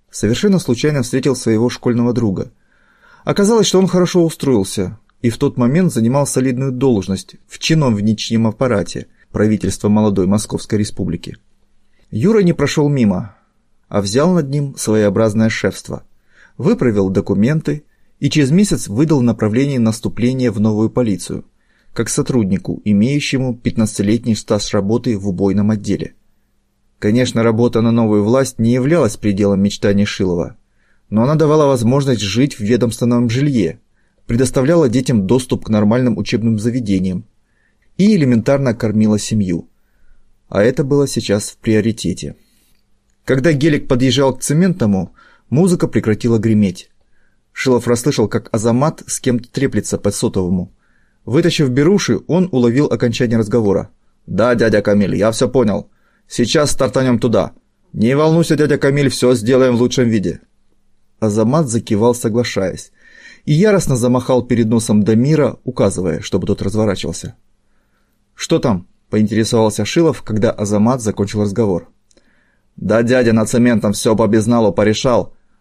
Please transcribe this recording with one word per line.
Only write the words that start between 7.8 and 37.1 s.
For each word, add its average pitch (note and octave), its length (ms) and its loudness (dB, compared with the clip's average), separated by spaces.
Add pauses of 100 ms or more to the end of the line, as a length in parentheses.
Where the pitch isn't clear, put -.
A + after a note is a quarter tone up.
аппарате G#2+ 600 -2 (260)
правительства G#2 560 0
молодой G#2 380 2
Московской G2+ 520 -2
Республики. F2+ 600 -6 (720)
Юра F#3+ 300 2
не F3 120 4
прошел C#3+ 380 0
мимо, G2+ 420 0 (560)
а G2+ 120 -2
взял B2 320 0
над D#3+ 160 0
ним C#3 280 -4
своеобразное G#2+ 720 2
шефство, - 560 -6 (540)
выправил A#2+ 500 0
документы A2+ 760 -2 (340)
и C#3+ 120 -2
через C#3+ 200 2
месяц F3+ 380 0
выдал D3 320 2
направление A#2+ 580 0
наступления A#2 720 -2
в G2 100 -4
новую A2 300 0
полицию, G2+ 540 -4 (480)
как A2+ 160 -4
сотруднику, A2 760 -2
имеющему B2+ 720 0
пятнадцатилетний A2 800 -2
стаж - 380 -4
работы A2 440 -2
в G2 100 -6
убойном G2 420 0
отделе. G2 440 -4 (840)
Конечно, A#2 440 0
работа A#2 380 2
на A#2 120 2
новую G#2+ 320 2
власть B2+ 340 0
не A2+ 140 2
являлась C3 440 0
пределом G2+ 460 0
мечтаний G2+ 420 0
Шилова, F2+ 520 -4 (540)
но G#2 120 2
она C#3+ 120 2
давала D#3 320 4
возможность C3 560 2
жить A2+ 360 -2
в - 20 -16
ведомственном A#2+ 680 0
жилье, B2+ 500 0 (460)
предоставляла C3+ 640 2
детям A2+ 380 0
доступ - 400 0
к - 20 -8
нормальным A2 500 2
учебным A2+ 400 -2
заведениям G2+ 680 -2 (720)